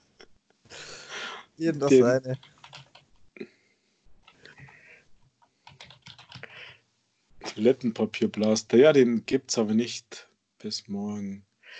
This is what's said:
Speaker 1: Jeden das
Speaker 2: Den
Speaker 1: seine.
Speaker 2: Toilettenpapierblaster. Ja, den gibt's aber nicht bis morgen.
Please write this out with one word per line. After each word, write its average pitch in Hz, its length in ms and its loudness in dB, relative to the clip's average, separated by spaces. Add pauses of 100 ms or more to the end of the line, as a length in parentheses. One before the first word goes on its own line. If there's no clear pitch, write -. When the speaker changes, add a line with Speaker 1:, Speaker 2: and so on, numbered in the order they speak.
(1600)
Speaker 1:
Jeden 156 240 -4
das 139 80 2
Speaker 2:
Den 131 140 8
Speaker 1:
seine. 131 360 0 (4000)
Speaker 2:
Toilettenpapierblaster. 110 1200 0
Ja, 151 160 8
den 120 320 4
gibt's - 320 -4
aber 110 160 0
nicht - 560 -6 (300)
bis - 300 -12
morgen. 101 540 -8 (380)